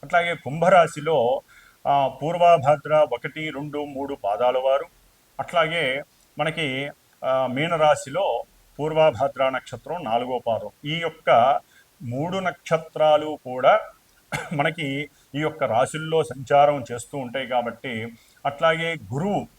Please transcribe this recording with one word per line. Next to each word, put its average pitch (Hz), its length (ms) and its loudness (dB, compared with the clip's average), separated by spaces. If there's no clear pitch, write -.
అట్లాగే 170 320 0
కుంభరాశిలో, 156 1080 2
ఆ, 139 220 2
పూర్వభద్ర 151 840 2
ఒకటి, 156 380 -8
రెండు, 147 340 -8
మూడు 139 400 -8
పాదాల 123 340 2
వారు, 135 280 0
అట్లాగే 156 640 -2
మనకి, 147 520 -4
ఆ, 131 220 0
మీనరాశిలో 151 1000 0
పూర్వభద్ర 139 680 2
నక్షత్రం 131 560 -8
నాలుగో 123 420 -2
పాదం. 107 240 -4
ఈ 156 140 -6
యొక్క 156 600 2
మూడు 147 360 -6
నక్షత్రాలు 156 1040 0
కూడా 131 360 4
మనకి 147 580 -4
ఈ 143 60 -2
యొక్క 156 240 -2
రాశుల్లో 156 580 0
సంచారం 143 680 2
చేస్తూ 120 260 -10
ఉంటాయి 127 280 -6
కాబట్టి, 117 680 -4
అట్లాగే 165 500 0
గురువు 156 340 -4